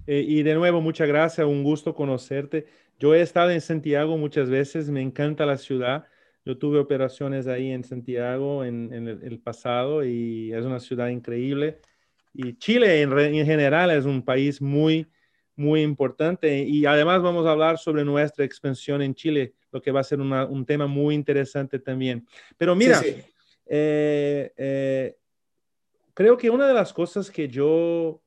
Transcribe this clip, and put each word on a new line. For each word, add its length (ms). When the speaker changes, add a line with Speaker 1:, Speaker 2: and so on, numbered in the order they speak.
Speaker 1:
Eh, 200
y 140
de 140
nuevo, 260
muchas 260
gracias, 380
un 180
gusto 300
conocerte. 720
Yo 160
he 80
estado 300
en 100
Santiago 560
muchas 320
veces, 400
me 140
encanta 420
la 140
ciudad. 480
Yo 140
tuve 220
operaciones 640
ahí 240
en 140
Santiago 840
en, 280
en 140
el, 140
el 180
pasado 640
y 500
es 120
una 140
ciudad 300
increíble. 720
Y 240
Chile 460
en 80
re-, 260
en 80
general 460
es 140
un 180
país 380
muy, 460
muy 240
importante. 760
Y 260
además 360
vamos 240
a 60
hablar 260
sobre 280
nuestra 400
expansión 560
en 140
Chile, 380
lo 100
que 100
va 80
a 40
ser 180
una, 240
un 200
tema 220
muy 280
interesante 640
también. 460
Pero 180
mira, 240
Speaker 2:
Sí, 120
sí. 120
Speaker 1:
eh, 880
eh, 640
creo 240
que 120
una 180
de 60
las 200
cosas 360
que 180
yo, 800